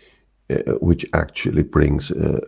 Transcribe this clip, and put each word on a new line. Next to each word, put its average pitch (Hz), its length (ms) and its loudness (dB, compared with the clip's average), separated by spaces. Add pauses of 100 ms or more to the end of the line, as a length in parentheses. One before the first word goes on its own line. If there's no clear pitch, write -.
(500)
uh, - 300 2
which - 340 2
actually - 500 -2
brings 73 460 0
a, 76 380 -2